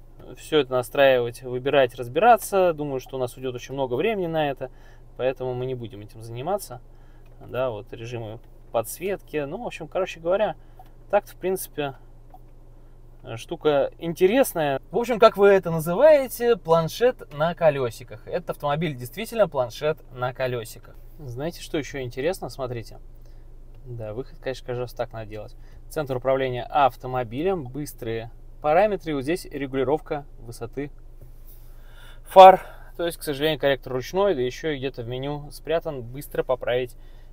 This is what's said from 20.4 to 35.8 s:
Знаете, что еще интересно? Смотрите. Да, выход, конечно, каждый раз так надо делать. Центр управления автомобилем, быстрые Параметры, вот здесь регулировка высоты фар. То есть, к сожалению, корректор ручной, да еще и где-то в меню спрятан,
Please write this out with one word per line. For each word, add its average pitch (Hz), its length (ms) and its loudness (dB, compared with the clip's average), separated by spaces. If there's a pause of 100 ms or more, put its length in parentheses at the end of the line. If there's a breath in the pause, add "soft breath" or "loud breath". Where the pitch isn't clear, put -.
Знаете, 139 420 -8
что - 160 -6
еще 139 240 -6
интересно? 131 480 -4
Смотрите. 120 500 -10 (840 soft breath)
Да, 117 280 -10
выход, 123 260 -10
конечно, - 280 -8
каждый 123 140 -6
раз 120 120 -8
так - 200 -8
надо 113 120 -10
делать. 107 300 -12 (340 soft breath)
Центр 135 260 -4
управления 127 480 0
автомобилем, 135 1000 0
быстрые 117 640 -8 (320)
Параметры, 165 540 2
вот 139 60 -2
здесь 160 240 -4
регулировка 139 800 -2 (140)
высоты 120 520 -10 (1300 soft breath)
фар. 190 360 12 (360 loud breath)
То 175 80 -2
есть, 170 120 -4
к - 60 -16
сожалению, 147 340 0
корректор 139 360 0
ручной, 180 420 0
да 127 60 -2
еще 123 300 -4
и 143 60 -4
где-то 127 260 -6
в 110 40 -10
меню 143 440 -8
спрятан, 156 520 -4